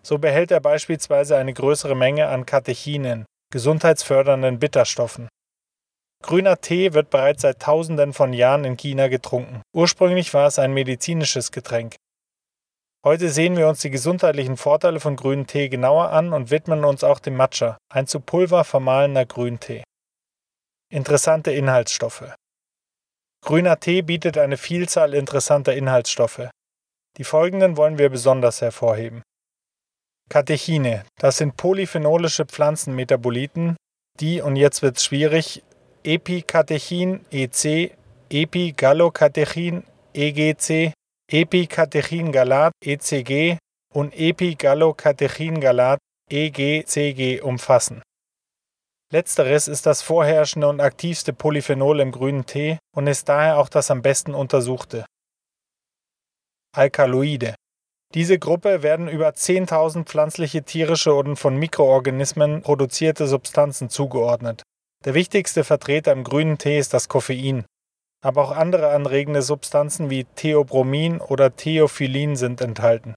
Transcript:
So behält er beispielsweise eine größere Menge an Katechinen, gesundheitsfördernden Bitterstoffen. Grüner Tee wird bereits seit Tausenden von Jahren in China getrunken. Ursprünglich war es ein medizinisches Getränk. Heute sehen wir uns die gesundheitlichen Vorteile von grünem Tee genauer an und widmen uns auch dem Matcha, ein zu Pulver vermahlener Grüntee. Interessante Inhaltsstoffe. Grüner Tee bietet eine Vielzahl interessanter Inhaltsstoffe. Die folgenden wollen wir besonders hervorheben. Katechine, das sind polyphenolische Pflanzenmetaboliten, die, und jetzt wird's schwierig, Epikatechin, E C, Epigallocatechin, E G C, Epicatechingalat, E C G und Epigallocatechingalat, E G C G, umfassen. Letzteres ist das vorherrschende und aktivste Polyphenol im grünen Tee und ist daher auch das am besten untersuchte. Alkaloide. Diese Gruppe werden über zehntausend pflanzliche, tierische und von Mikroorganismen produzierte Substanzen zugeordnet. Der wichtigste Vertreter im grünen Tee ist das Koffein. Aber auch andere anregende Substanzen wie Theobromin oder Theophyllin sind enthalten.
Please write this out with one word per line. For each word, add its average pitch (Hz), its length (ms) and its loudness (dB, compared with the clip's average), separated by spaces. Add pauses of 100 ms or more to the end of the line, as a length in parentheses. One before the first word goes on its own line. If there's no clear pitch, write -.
So 147 160 -4
behält 156 320 2
er 165 120 4
beispielsweise 147 760 0
eine 131 160 -2
größere 139 420 0
Menge 139 320 2
an 131 200 -4
Katechinen, 127 760 -4 (280)
gesundheitsfördernden 135 1080 2
Bitterstoffen. 120 720 -2 (960)
Grüner 185 360 2
Tee 180 340 0
wird 151 180 2
bereits 139 320 2
seit 139 180 0
Tausenden 151 500 0
von 135 220 0
Jahren 131 300 4
in 127 140 -6
China 135 320 -2
getrunken. 123 520 -6 (140)
Ursprünglich 180 580 2
war 143 140 4
es 139 100 0
ein 135 160 0
medizinisches 135 800 -4
Getränk. 117 460 -8 (1080)
Heute 165 240 2
sehen 165 280 0
wir 156 100 4
uns 156 140 0
die 143 100 -6
gesundheitlichen 143 640 0
Vorteile 156 420 0
von 143 180 -4
grünem 135 280 -2
Tee 143 240 -4
genauer 131 400 2
an 160 240 0
und 127 160 -4
widmen 151 340 0
uns 143 200 0
auch 139 160 4
dem 135 160 -6
Matcha, 120 420 0 (140)
ein 135 160 -2
zu 143 140 -6
Pulver 175 420 2
vermahlener 135 640 2
Grüntee. 120 560 -8 (1040)
Interessante 151 640 0
Inhaltsstoffe. 127 840 -2 (1120)
Grüner 165 340 2
Tee 180 220 0
bietet 165 380 -2
eine 139 180 0
Vielzahl 170 560 0
interessanter 139 600 0
Inhaltsstoffe. 123 760 0 (680)
Die 143 60 -12
folgenden 175 540 2
wollen 151 220 2
wir 143 100 6
besonders 127 520 2
hervorheben. 113 600 -2 (1080)
Katechine, 143 760 0 (140)
das 139 180 2
sind 147 180 -2
polyphenolische 170 920 0
Pflanzenmetaboliten, 139 1300 -2 (440)
die, 160 220 -2
und 139 140 -2
jetzt 143 260 4
wird's 131 220 0
schwierig, 151 580 0 (460)
Epikatechin, 175 1200 -2
E 135 180 -4
C, 160 480 -2 (320)
Epigallocatechin, 160 1500 0 (300)
E 147 200 -2
G 151 220 2
C, 160 380 -2 (380)
Epicatechingalat, 160 1400 0 (100)
E 143 160 -4
C 135 240 -4
G 151 340 0 (340)
und 143 220 -4
Epigallocatechingalat, 156 1800 0 (320)
E 151 220 -4
G 143 340 -2
C 147 280 -2
G, 127 280 -4
umfassen. 123 600 -2 (1080)
Letzteres 151 560 2
ist 147 200 -2
das - 160 2
vorherrschende 156 640 2
und 143 120 0
aktivste 147 540 -2
Polyphenol 147 640 0
im 131 120 0
grünen 131 340 -4
Tee 151 320 -4 (180)
und 143 120 0
ist 143 200 -2
daher 151 300 4
auch 143 120 2
das 147 200 0
am 127 140 0
besten 139 320 0
untersuchte. 123 720 -4 (1600)
Alkaloide. 131 840 0 (580)
Diese 170 240 2
Gruppe 175 460 0
werden 160 240 0
über 156 260 -2
zehntausend 165 760 -2
pflanzliche, 156 540 -2
tierische 160 540 0
und 139 220 -2
von 135 200 0
Mikroorganismen 139 1040 2
produzierte 147 640 0
Substanzen 135 640 -2
zugeordnet. 120 720 -4 (420)
Der 135 100 -6
wichtigste 175 500 0
Vertreter 151 500 0
im 131 100 -2
grünen 151 340 0
Tee 147 220 0
ist 135 120 -2
das 123 180 0
Koffein. 131 540 -2 (600)
Aber 139 180 0
auch 139 80 0
andere 160 400 0
anregende 143 540 0
Substanzen 147 640 -4
wie 131 140 -4
Theobromin 147 1000 0
oder 135 340 2
Theophyllin 147 800 0
sind 123 240 -4
enthalten. 117 580 0